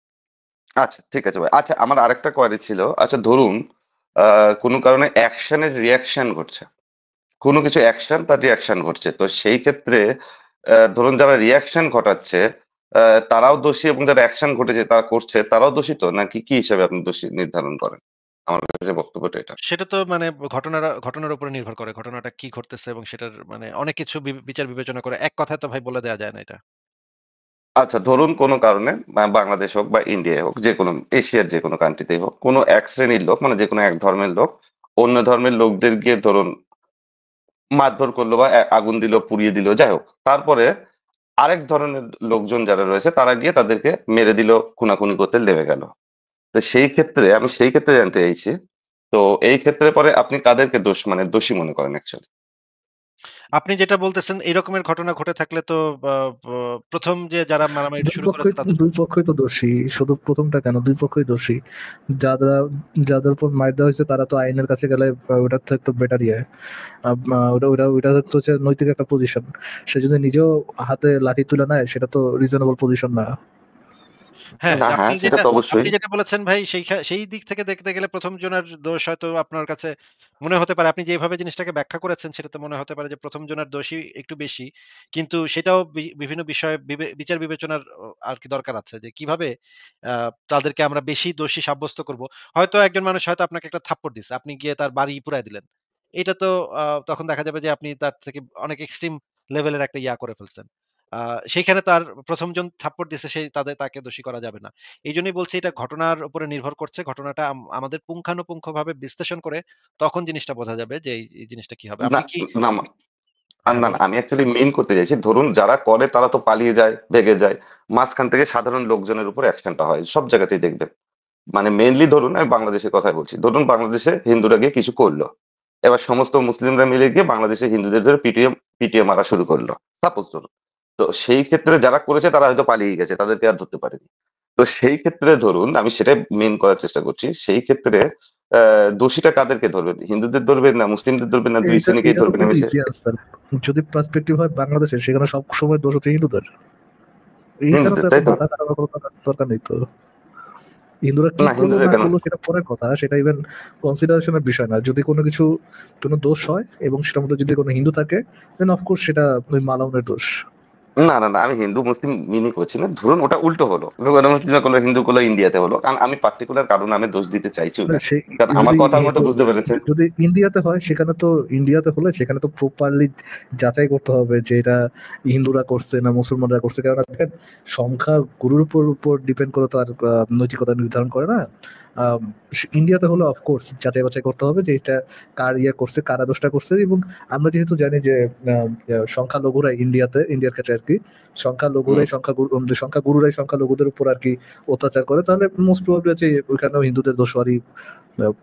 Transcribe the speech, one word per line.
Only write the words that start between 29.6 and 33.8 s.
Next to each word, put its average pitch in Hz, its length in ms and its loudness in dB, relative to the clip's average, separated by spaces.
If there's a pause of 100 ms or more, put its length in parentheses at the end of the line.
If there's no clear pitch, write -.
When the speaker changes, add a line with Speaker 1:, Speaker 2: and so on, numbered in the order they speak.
Speaker 1:
হোক 104 100 -2
বা 110 180 0
ইন্ডিয়া 85 380 -2
হোক, - 160 -6
যে 107 140 2
কোনো 90 380 -2
এশিয়ার 113 360 0
যে 82 120 -2
কোনো 80 180 -4
কান্ট্রিতেই 82 420 -2
হোক, - 200 -8
কোনো 131 240 2
এক - 260 4
শ্রেণীর 120 340 0
লোক, 101 200 2
মানে 127 120 2
যে 101 120 0
কোনো 107 140 -2